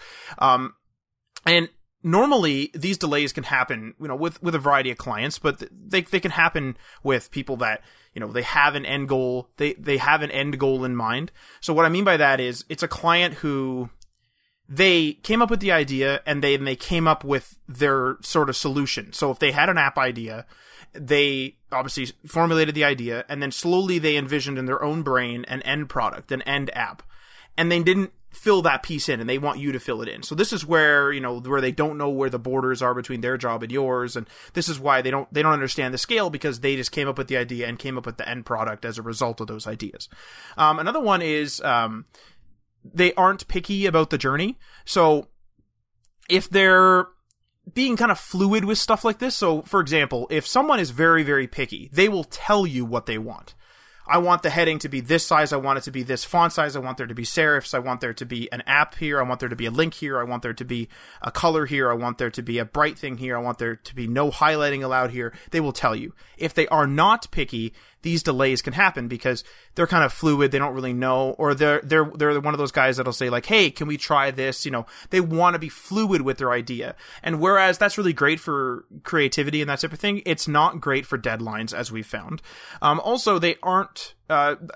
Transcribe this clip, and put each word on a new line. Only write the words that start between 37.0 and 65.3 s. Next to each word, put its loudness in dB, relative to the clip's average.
up -4
with -6
the 0
idea -4
and -8
came -8
up -8
with -10
the -8
end -8
product -4
as -8
a -10
result -6
of -8
those -12
ideas. -10
Um, 4
another -2
one 2
is, -2
um, 0
they 2
aren't 2
picky -2
about 2
the 0
journey. -2
So 4
if 2
they're 6
being 2
kind 4
of -2
fluid 2
with 0
stuff 2
like 0
this. -4
So, 2
for 0
example, 0
if -2
someone 2
is -2
very, 4
very 0
picky, -8
they 6
will -2
tell 0
you -4
what -4
they -4
want. -12
"I 4
want 4
the 0
heading 2
to -8
be -4
this 2
size. 4
I 2
want 0
it -6
to -12
be -6
this -4
font 2
size. -2
I -6
want -8
there -6
to -10
be -6
serifs. 2
I 0
want -4
there -4
to -12
be -8
an -8
app 2
here. -2
I 2
want -4
there -4
to -8
be -4
a -2
link 0
here. -6
I -2
want -6
there -6
to -10
be -6
a -8
color 2
here. 0
I 0
want -4
there -4
to -10
be -6
a -4
bright -2
thing -10
here. -6
I -4
want -6
there -4
to -18
be -6
no 0
highlighting 0
allowed -2
here." -8